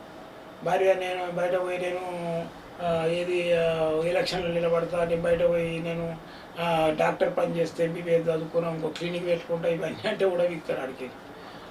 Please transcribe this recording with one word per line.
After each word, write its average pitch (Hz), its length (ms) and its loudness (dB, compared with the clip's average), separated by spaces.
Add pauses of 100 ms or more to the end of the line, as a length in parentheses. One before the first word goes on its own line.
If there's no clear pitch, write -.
(640)
భార్య 190 300 6
నేను 180 380 -2
బయట 180 280 2
పోయి 180 180 -2
నేను, 180 200 -2 (840)
ఆ, 165 240 2
ఏది, 175 500 2
ఆ, 160 480 2
ఎలక్షన్లో 175 440 0
నిలబడతా, 170 560 2
నేను 170 180 0
బయట 170 260 4
పోయి 165 320 2
నేను, 165 360 -4 (440)
ఆ, 160 380 2
డాక్టర్ 175 380 2
పని 170 200 0
చేస్తే 165 280 0
ఎంబీబీఎస్ 165 440 2
చదువుకున్నాం 160 460 0
ఇంకో 160 140 -4
క్లినిక్ 175 380 -4
పెట్టుకుంటా 170 420 0
ఇవన్నీ 170 400 -2
అంటే 196 200 2
కూడా 175 160 2
వీక్తారు 165 360 -2
ఆడికి. 131 300 -8 (600)